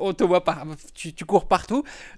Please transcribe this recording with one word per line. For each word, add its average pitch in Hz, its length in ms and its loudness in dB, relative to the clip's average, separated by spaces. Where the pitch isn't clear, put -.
on 190 120 -2
te - 100 -2
voit 180 220 4
par, 151 200 -2
tu, - 180 -12
tu - 120 -12
cours 185 240 2
partout. 214 340 0